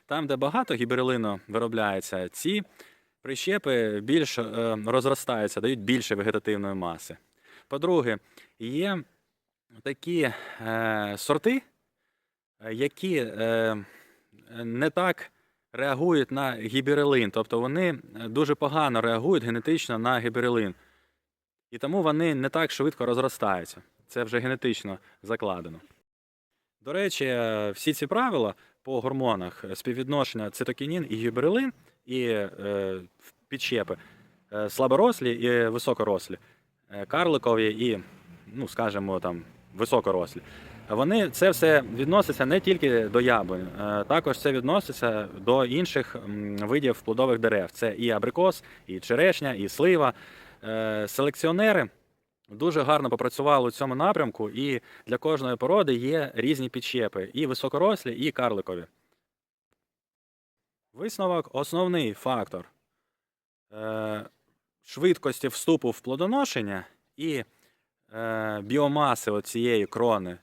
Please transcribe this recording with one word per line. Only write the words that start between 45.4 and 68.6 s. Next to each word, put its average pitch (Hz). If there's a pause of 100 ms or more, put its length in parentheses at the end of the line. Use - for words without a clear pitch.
інших, 135
м, 104
видів 120
плодових 120
дерев. 107
Це 110
і 117
абрикос, 123 (220)
і 92
черешня, 143
і 101
слива. 151 (500)
Е, 110
селекціонери 165 (600)
дуже 147
гарно 147
попрацювали 131
у -
цьому 131
напрямку, 139
і 127 (260)
для 120
кожної 135
породи 151
є 135
різні 131
підщепи, 107
і 147
високорослі, 135
і 147
карликові. 95 (2000)
Висновок: 180
основний 165
фактор, 101 (1040)
е, 110 (560)
швидкості 143
вступу 143
в -
плодоношення 135 (300)
і, 147 (680)
е, 110